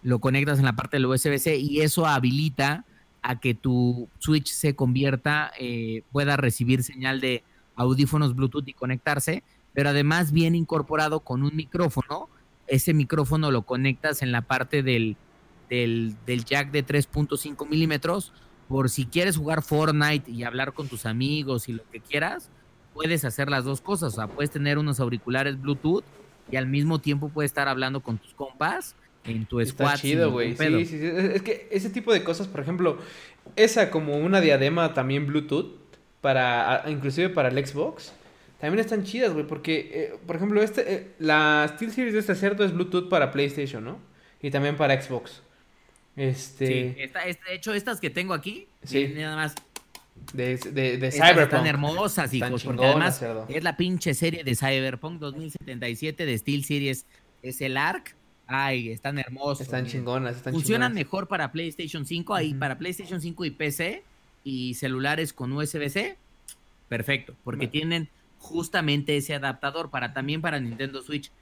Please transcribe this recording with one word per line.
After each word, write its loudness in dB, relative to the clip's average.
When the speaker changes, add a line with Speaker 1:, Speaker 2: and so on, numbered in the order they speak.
Speaker 1:
Lo 4
conectas 2
en 6
la 4
parte -2
del 4
U 4
S 2
B 2
C 2
y 2
eso 4
habilita 2
a -2
que 2
tu 2
Switch 2
se 2
convierta, 2
eh, -4
pueda 2
recibir 2
señal -4
de -2
audífonos 4
Bluetooth 0
y -14
conectarse, -2
pero 2
además 4
viene 6
incorporado 0
con -2
un 0
micrófono. -2
Ese 2
micrófono 2
lo 2
conectas 0
en 0
la 2
parte 0
del, 2
del, 0
del -2
jack 0
de 0
tres 2
punto -2
cinco -6
milímetros, 0
por 2
si -2
quieres 2
jugar 0
Fortnite 2
y -6
hablar -4
con -8
tus -10
amigos 0
y -6
lo -8
que -16
quieras, -4
puedes 0
hacer -2
las 2
dos -4
cosas. -2
O -6
sea, -4
puedes -4
tener 0
unos 0
auriculares -2
Bluetooth 0
y -2
al 0
mismo 2
tiempo 0
puedes -2
estar 0
hablando -2
con -4
tus -14
compas -6
en -4
tu -4
Speaker 2:
Está 0
Speaker 1:
squad 4
sin 0
Speaker 2:
chido, 4
Speaker 1:
ningún 2
Speaker 2:
güey. 0
Speaker 1:
pedo. 4
Speaker 2:
Sí, 2
sí, -8
sí. -4
Es, 0
es 2
que -4
ese -2
tipo -2
de 4
cosas, -2
por -8
ejemplo, 0
esa 6
como 0
una 4
diadema 4
también 0
Bluetooth, -2
para, 4
a, -6
inclusive 0
para 2
el 0
Xbox, -6
también 0
están 0
chidas, 0
güey, -2
porque, -2
eh, -6
por -6
ejemplo, 2
este, 0
eh, -6
la 4
SteelSeries -2
de 2
este 0
cerdo 2
es 0
Bluetooth -2
para 4
PlayStation, -2
¿no? -10
Y -4
también 0
para 4
Xbox. -8
Este -2
Speaker 1:
Sí, -12
esta, -8
esta, -8
de -6
hecho, -4
estas -2
que -4
tengo -4
aquí, -8
Speaker 2:
Sí. 0
Speaker 1:
miren -8
nada -6
más. -4
Speaker 2:
De, -2
de, -2
de -2
Speaker 1:
Estas 8
Speaker 2:
Cyberpunk. 8
Speaker 1:
están 2
hermosas, 0
Speaker 2:
Están 0
Speaker 1:
hijos, -4
porque -4
Speaker 2:
chingonas, 6
Speaker 1:
además 2
Speaker 2:
cerdo. -6
Speaker 1:
es -6
la -2
pinche -2
serie -2
de 0
Cyberpunk -2
dos -10
mil -10
setenta -10
y -4
siete -6
de 0
SteelSeries. -2
Es -10
el -4
Arc. -2
Ay, -2
están -6
hermosos, -4
Speaker 2:
Están -4
Speaker 1:
miren. -6
Speaker 2:
chingonas, -2
están -6
Speaker 1:
Funcionan 2
Speaker 2:
chingonas. -2
Speaker 1:
mejor -6
para -2
PlayStation -8
cinco, -6
ahí 0
Speaker 2:
Ujú. -6
Speaker 1:
para -4
PlayStation -8
cinco -8
y -4
P -4
C, -6
y -6
celulares -2
con -6
U -4
S -6
B -4
C. -4
Perfecto, -4
porque -6
Speaker 2:
Ma- -8
Speaker 1:
tienen -2
justamente -2
ese -4
adaptador -6
para, -6
también -4
para -2
Nintendo -8
Switch. -8